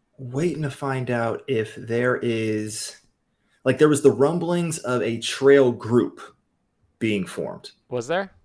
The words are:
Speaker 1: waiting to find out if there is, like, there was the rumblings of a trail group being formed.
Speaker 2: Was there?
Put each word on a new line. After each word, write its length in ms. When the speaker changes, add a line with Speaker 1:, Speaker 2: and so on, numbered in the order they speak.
Speaker 1:
waiting 460
to 80
find 400
out 360
if 280
there 420
is, 760
like, 140
there 120
was 120
the 100
rumblings 680
of 220
a 180
trail 520
group 500
being 260
formed. 460
Speaker 2:
Was 180
there? 240